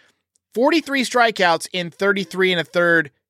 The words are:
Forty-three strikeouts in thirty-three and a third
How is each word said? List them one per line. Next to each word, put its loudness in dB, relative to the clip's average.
Forty-three 0
strikeouts 0
in -6
thirty-three -2
and -2
a -4
third 2